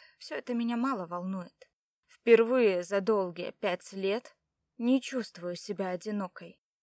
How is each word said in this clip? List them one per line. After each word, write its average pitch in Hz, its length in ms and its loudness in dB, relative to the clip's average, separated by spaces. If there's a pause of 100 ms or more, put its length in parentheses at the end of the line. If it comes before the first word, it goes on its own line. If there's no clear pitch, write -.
(180)
все - 180 -14
это 240 200 -6
меня 233 220 -2
мало 240 280 -2
волнует. 180 640 -8 (380)
Впервые 226 760 6
за 196 180 0
долгие 180 500 0
пять 185 420 -4
лет 196 420 -4 (420)
не 247 240 2
чувствую 180 540 -6
себя 185 340 -6
одинокой. 180 720 -8 (240)